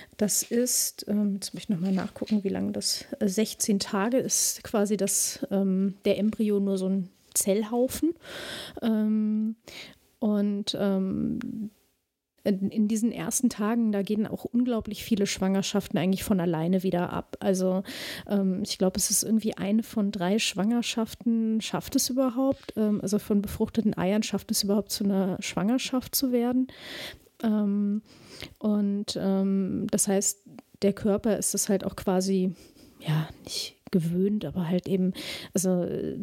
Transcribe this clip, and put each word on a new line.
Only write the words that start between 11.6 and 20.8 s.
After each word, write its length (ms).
in, 260
in 160
diesen 240
ersten 400
Tagen, 400
da 120
gehen 220
auch 200
unglaublich 580
viele 240
Schwangerschaften 720
eigentlich 240
von 160
alleine 460
wieder 280
ab. 280
Also, 420
ähm, 340
ich 160
glaub, 180
es 140
ist 140
irgendwie 320
eine 260
von 300
drei 260
Schwangerschaften 1200